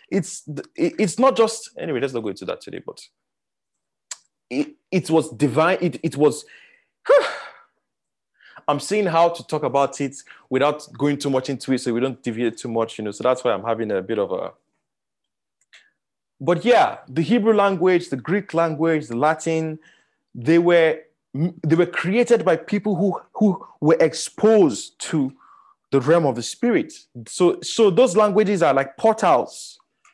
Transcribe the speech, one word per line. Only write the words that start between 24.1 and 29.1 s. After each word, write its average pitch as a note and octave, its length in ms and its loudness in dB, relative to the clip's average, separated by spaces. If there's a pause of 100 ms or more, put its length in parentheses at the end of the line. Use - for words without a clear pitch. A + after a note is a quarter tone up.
to C3+ 320 -2 (580)
the C#3 100 2
realm D#3 260 2
of C3 80 0
the A#2 80 -8
spirit. F3+ 500 -2 (360)
So, - 320 2
so A3 300 2
those F#3 260 4
languages G3+ 460 2
are D3 120 4
like C3+ 220 -2
portals. F#3+ 840 0 (360)